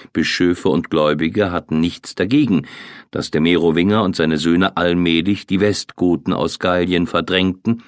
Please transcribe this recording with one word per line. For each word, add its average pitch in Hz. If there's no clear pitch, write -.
Bischöfe 87
und 82
Gläubige 80
hatten 80
nichts -
dagegen, 98
dass -
der 80
Merowinger 85
und 90
seine 80
Söhne 85
allmählich 87
die 95
Westgoten 90
aus -
Gallien 90
verdrängten 92